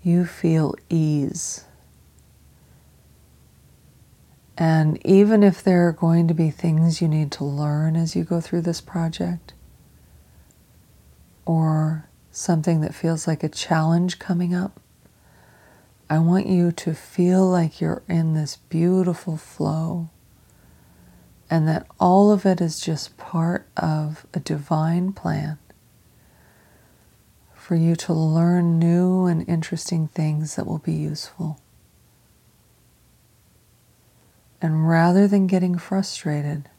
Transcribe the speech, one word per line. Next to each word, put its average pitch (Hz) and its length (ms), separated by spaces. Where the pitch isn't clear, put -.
you 175 240
feel 160 480
ease. 156 760
And 160 480
even 208 380
if 196 200
there 175 240
are 165 60
going 165 340
to 170 60
be 160 160
things 160 500
you 170 80
need 151 260
to - 100
learn 147 520
as 165 200
you 170 80
go 170 180
through 175 200
this 170 200
project, 170 720
or 156 640
something 165 500
that - 140
feels 165 320
like 156 160
a 156 60
challenge 165 680
coming 175 380
up, 190 240
I 156 60
want 170 300
you 175 240
to 165 240
feel 185 520
like 175 320
you're 160 280
in 165 260
this 156 220
beautiful 175 840
flow, 160 720
and 160 160
that 156 180
all 190 320
of 196 160
it 185 120
is 165 200
just - 380
part 170 500
of 156 560
a 165 60
divine 160 760
plan 151 460
for - 220
you 165 220
to - 140
learn 165 680
new 180 480
and 165 200
interesting 160 600
things 156 480
that - 100
will 170 140
be 160 140
useful. 151 680
And 160 300
rather 175 380
than 196 180
getting 180 320
frustrated 147 1000